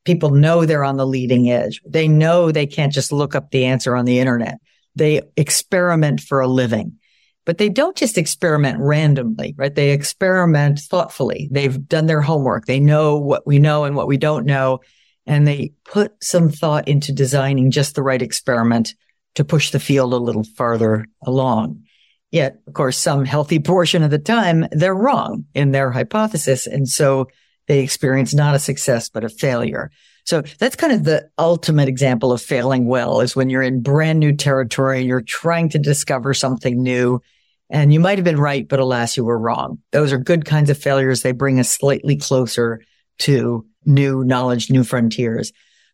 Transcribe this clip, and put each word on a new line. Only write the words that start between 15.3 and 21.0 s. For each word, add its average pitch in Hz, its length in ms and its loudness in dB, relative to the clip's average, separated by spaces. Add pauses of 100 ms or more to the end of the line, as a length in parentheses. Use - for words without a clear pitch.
they 143 260 -4 (120)
put - 260 -2 (100)
some 170 280 2
thought 151 380 -2
into 143 260 0
designing 135 580 0
just 139 240 -2
the 143 80 -2
right 131 180 0
experiment 117 720 -2 (420)
to 147 100 0
push 151 260 0
the 139 80 -2
field 131 340 0
a 123 40 2
little 117 260 -2
farther 113 640 -2 (200)